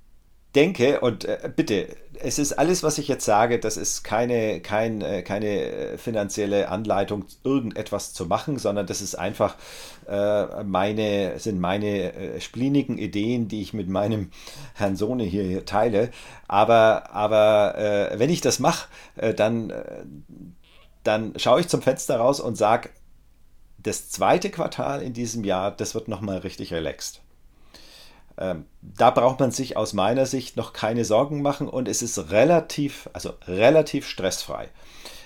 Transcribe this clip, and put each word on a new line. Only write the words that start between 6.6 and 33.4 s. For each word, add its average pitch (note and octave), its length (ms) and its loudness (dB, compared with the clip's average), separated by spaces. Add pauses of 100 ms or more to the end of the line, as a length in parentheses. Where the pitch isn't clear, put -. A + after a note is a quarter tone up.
Anleitung, G2+ 580 -2 (200)
irgendetwas A2 680 -2
zu - 120 -6
machen, A#2 320 -2
sondern G2+ 300 -2
das F#2+ 140 -6
ist F#2+ 140 -8
einfach, G2+ 400 -2 (520)
äh, G#2 560 0
meine, G2+ 760 0
sind G2 220 -2
meine, G2 520 0
äh, F2+ 280 -8
splinigen B2+ 560 0
Ideen, G#2+ 500 -2
die G#2+ 140 -6
ich - 120 -10
mit G2 140 -4
meinem G2+ 440 0 (420)
Herrn G2 240 -2
Sohne A#2 260 0
hier, G2 200 0
hier F#2 220 -2
teile. A2 440 2 (380)
Aber, A2 680 6
aber, G#2+ 640 4
äh, G#2 420 0
wenn C#3 120 4
ich F3 100 0
das B2+ 180 2
mache, D#3+ 300 0 (260)
äh, A2 180 0
dann, A2+ 360 0
äh, - 340 -12 (1000)
dann A2 340 0
schaue C3 240 4
ich F3 80 -2
zum C#3 120 0
Fenster C3+ 360 0
raus C3 240 2
und G#2+ 160 -4
sag, G#2+ 320 4 (880)
das - 320 -6
zweite D3 400 2
Quartal C#3 540 -6
in B2+ 100 -10
diesem A2+ 320 -6
Jahr, F#2+ 260 0
das - 240 -6
wird A2 140 -8
nochmal G2 300 -6
richtig - 340 -10
relaxed. D#2 480 -6 (1200)
Ähm, F2 260 -6 (140)
da G2 300 4
braucht B2+ 300 4
man B2 100 2
sich C3 240 -6
aus G#2+ 160 -2
meiner A2+ 340 2
Sicht B2+ 300 -6
noch A#2 160 -6
keine A2+ 320 -2
Sorgen C#3+ 380 2
machen C#3+ 260 -2
und B2+ 220 -4
es A2+ 120 -2
ist G2 300 -6
relativ, D3 800 2
also - 220 -10 (120)